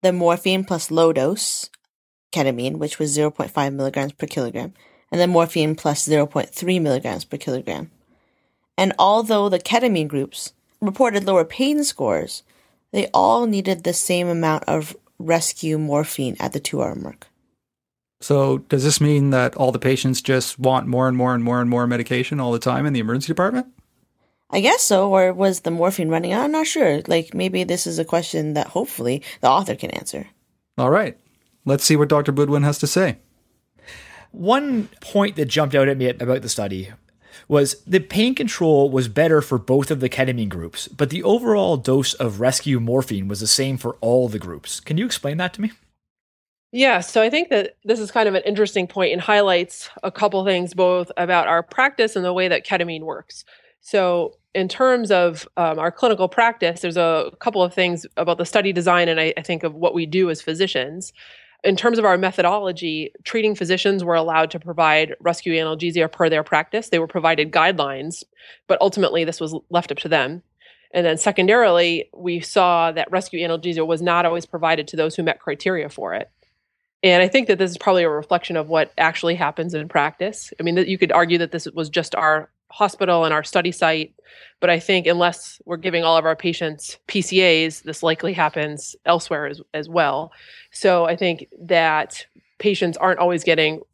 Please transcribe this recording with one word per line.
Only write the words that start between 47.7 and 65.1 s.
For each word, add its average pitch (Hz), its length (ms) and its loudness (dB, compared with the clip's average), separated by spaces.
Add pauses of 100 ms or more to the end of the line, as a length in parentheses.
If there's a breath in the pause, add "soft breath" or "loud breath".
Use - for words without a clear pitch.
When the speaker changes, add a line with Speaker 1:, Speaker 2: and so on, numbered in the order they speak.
Speaker 4:
this 226 140 0
is 208 140 -6
kind 220 160 2
of 190 80 0
an 180 100 0
interesting 202 400 0
point 185 260 -2
and 180 80 -2
highlights 190 680 0 (140)
a 185 80 -4
couple 196 320 0
things 180 300 0
both 180 420 2
about 175 320 2
our 170 160 2
practice 254 500 0
and 185 100 -2
the 180 80 0
way 185 140 0
that 175 180 0
ketamine 170 380 -4
works. - 420 -14 (360 soft breath)
So 180 580 0 (160)
in 190 140 -2
terms 247 420 2
of, 175 360 2 (100)
um, 160 220 0
our 165 140 0
clinical 196 360 2
practice, 180 520 0
there's 170 160 -4
a 165 420 0
couple 208 240 0
of 175 120 0
things 175 320 -2 (100)
about 170 220 -2
the 175 80 -4
study 196 260 0
design 175 360 2
and 160 120 0
I, 160 160 0
I 165 60 -8
think 165 200 -6
of 156 120 -4
what 170 200 0
we 165 120 -2
do 175 240 2
as 160 100 -4
physicians. 160 720 -4 (520 loud breath)
In 196 120 4
terms 226 220 2
of 220 60 0
our 196 140 4
methodology, 180 920 -2 (140)
treating 214 300 0
physicians 185 500 0
were 170 100 0
allowed 160 360 2
to 165 100 -10
provide 156 600 2